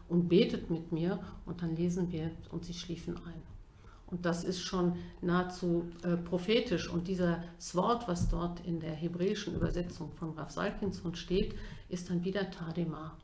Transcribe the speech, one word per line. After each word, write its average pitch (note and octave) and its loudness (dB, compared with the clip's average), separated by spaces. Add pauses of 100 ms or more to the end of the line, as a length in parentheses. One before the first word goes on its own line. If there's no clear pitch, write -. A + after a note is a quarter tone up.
und F3 4
betet A3+ 6
mit E3+ -2
mir.“ F3 2 (260)
Und E3+ -8
dann E3 0
lesen F3 2
wir, D#3+ -2 (200)
„Und E3+ -6
sie F3 -8
schliefen F3 -6
ein.“ E3+ -10 (640)
Und F3 -6
das F3 2
ist F#3 0
schon F3 2 (260)
nahezu, F3 2 (180)
äh, F3 4
prophetisch. F3+ 2
Und F3 0
dieses F3 0
Wort, A3 4
was F3 2
dort E3+ 0
in E3 0
der D#3+ -4
hebräischen F3 0
Übersetzung E3 0
von D#3+ -4
Rav D#3 -6
Salkinsohn F3+ -2
steht, - 2 (320)
ist - -6
dann F3 2
wieder F#3+ 0
Tadema. D#3+ -4